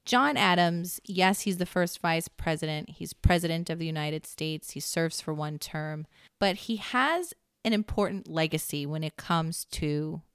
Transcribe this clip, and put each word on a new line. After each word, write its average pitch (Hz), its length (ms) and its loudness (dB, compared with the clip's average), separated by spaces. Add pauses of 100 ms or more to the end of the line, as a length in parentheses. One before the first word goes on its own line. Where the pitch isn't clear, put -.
John 269 320 4
Adams, 175 680 2
yes, 185 380 4
he's 185 160 0
the 180 60 2
first 175 360 0
vice 165 260 0
president. 156 640 -4
He's 170 220 -10
president 170 580 2
of 165 80 -4
the 165 80 -4
United 156 400 -2
States. 156 460 -8
He 139 80 -8
serves 165 400 -2
for 156 120 -6
one 151 280 -6
term. 156 480 -8 (320)
But 196 160 2
he - 220 -4
has 311 560 0 (300)
an 226 80 2
important 202 540 0
legacy 156 580 0
when 156 200 -4
it 151 120 -6
comes 165 500 0
to 156 560 -2 (120)